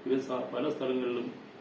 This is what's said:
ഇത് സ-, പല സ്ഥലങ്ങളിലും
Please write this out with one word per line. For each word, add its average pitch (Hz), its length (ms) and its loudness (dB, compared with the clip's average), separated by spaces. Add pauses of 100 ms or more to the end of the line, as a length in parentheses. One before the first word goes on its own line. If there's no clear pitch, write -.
ഇത് 131 140 4
സ-, 127 360 -2
പല 139 120 2
സ്ഥലങ്ങളിലും 127 640 0 (280)